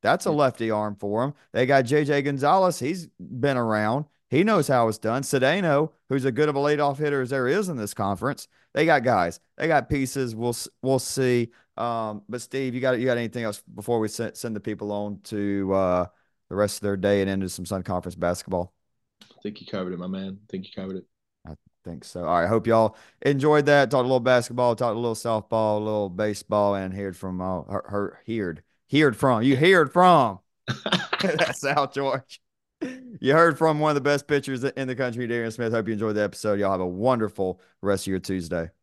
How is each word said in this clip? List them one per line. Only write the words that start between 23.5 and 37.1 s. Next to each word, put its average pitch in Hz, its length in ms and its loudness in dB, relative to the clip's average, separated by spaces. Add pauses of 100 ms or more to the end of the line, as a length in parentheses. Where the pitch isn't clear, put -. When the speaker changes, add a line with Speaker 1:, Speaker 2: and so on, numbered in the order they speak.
Speaker 1:
that. 143 240 6
Talked 127 140 2
a - 20 0
little 131 140 2
basketball, 123 560 2
talked 120 180 0
a 117 60 -2
little 117 160 -2
softball, 110 600 0
a 107 40 -2
little 107 260 -2
baseball, 101 680 0
and 95 180 -6
heard 98 220 -8
from, 92 240 -8
uh, 92 220 -4
her, - 260 -8
her, 101 360 -4
heard, 98 380 -6 (300)
heard 139 240 4
from. 123 260 2
You 131 140 4
heard 160 360 6
from. 160 460 6 (120)
<laughs> - 160 -20
Speaker 2:
<laughs> - 540 -4
Speaker 1:
That's 156 440 -2
Al 139 240 0
George. 135 520 -4 (800)
You 131 140 4
heard 165 240 6
from 156 200 2
one 151 120 2
of 147 40 0
the 143 60 0
best 139 260 0
pitchers 139 380 -2
in 135 240 -4
the 127 80 -6
country, 123 300 -4
Darian 117 240 -4
Smith. 113 200 -4
Hope 110 160 0
you 113 60 -2
enjoyed 107 240 -2
the 107 60 2
episode. 101 360 -2
Y'all 98 120 0
have 92 100 -2
a 92 60 -2
wonderful 98 760 -2 (220)